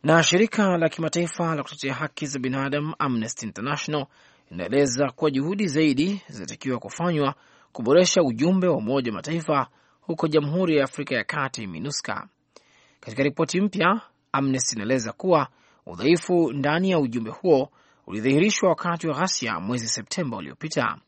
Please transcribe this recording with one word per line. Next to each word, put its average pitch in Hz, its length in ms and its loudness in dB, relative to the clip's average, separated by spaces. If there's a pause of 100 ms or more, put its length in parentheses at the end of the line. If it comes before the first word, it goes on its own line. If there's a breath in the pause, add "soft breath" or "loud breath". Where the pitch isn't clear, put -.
Na 160 200 6
shirika 196 560 2
la 165 100 2
kimataifa 165 640 -2
la 143 80 -4
kutetea 135 320 -8
haki 147 320 -6
za 139 120 -6
binadamu 139 600 -2
Amnesty 120 480 -2
International 139 600 -4 (440 soft breath)
inaeleza 127 600 0
kuwa 151 200 0
juhudi 175 380 -2
zaidi 156 600 2
zinatakiwa 110 500 -8
kufanywa 151 560 -2 (380 soft breath)
kuboresha 165 500 4
ujumbe 160 460 2
wa 151 80 2
Umoja 120 340 -2
wa 101 60 -6
Mataifa 147 500 -2 (340 soft breath)
huko 165 280 -4
Jamhuri 156 480 2
ya 135 80 4
Afrika 135 300 -6
ya 110 100 0
Kati, 131 420 -4
minusca. 98 600 -8 (760 soft breath)
Katika 120 220 -6
ripoti 156 380 0
mpya, 196 400 2 (320)
Amnesty 135 440 0
inaeleza 110 360 0
kuwa 165 360 2 (380 soft breath)
udhaifu 156 680 2
ndani 151 380 0
ya 175 80 2
ujumbe 117 320 -2
huo 143 400 2 (360 soft breath)
ulidhihirishwa 139 640 2
wakati 170 400 0
wa 143 60 -2
ghasia 123 460 -2
mwezi 113 280 -4
Septemba 117 480 -6
uliopita. 110 600 -4 (120)